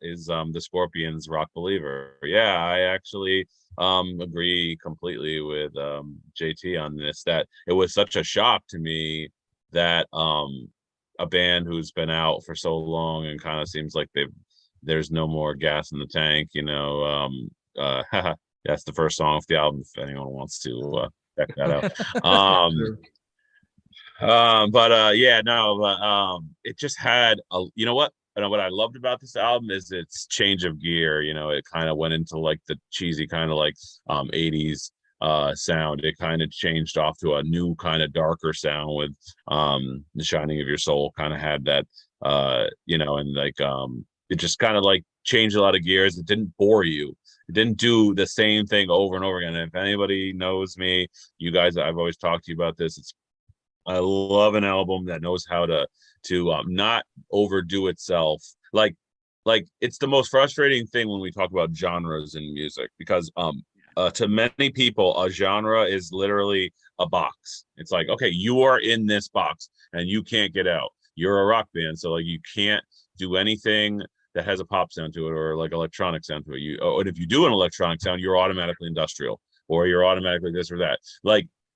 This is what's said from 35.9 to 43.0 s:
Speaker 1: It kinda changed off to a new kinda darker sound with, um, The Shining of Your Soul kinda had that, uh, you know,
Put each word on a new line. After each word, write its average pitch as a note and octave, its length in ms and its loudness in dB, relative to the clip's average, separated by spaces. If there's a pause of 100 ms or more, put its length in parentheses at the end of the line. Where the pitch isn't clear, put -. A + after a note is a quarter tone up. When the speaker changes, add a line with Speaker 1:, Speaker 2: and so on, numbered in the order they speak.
Speaker 1:
It D2+ 140 -2
kinda E2 300 -2
changed D#2+ 500 -4
off D2+ 200 0
to D#2 180 0
a C#2+ 60 -2
new E2+ 340 -2
kinda D#2+ 320 0
darker D#2+ 440 -2
sound D2+ 440 -4
with, D2 140 -4 (380)
um, C#2+ 560 0 (100)
The D#2 100 -6
Shining D2+ 360 -2
of C#2+ 60 -4
Your C#2+ 120 -2
Soul C#2+ 380 0
kinda D2+ 220 -4
had D2 280 -2
that, C#2+ 200 2 (360)
uh, C2+ 460 2 (180)
you E2 120 0
know, C#2+ 200 -2